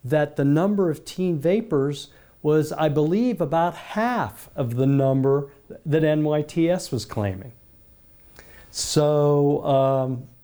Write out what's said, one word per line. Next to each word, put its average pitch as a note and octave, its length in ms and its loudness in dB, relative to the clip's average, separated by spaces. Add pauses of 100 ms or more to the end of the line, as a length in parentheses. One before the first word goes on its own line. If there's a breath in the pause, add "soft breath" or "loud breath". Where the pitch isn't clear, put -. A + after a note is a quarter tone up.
that D3 320 0
the C#3+ 80 0
number F3+ 460 2
of C#3+ 140 -6
teen F3+ 340 -2
vapors D3 720 0 (340 soft breath)
was, D3+ 300 2
I D#3 160 0
believe, F3+ 520 0
about E3 340 0
half G#3+ 840 -6
of A#2+ 180 -4
the C3 120 2
number C3+ 640 2 (340 loud breath)
that D#3 180 0
N D3+ 220 2
Y D3+ 180 0
T E3 260 0
S F3+ 220 -2
was A#2 140 -4
claiming. G2+ 480 -6 (1160 loud breath)
So, D3 920 2
um, C3+ 640 0 (160)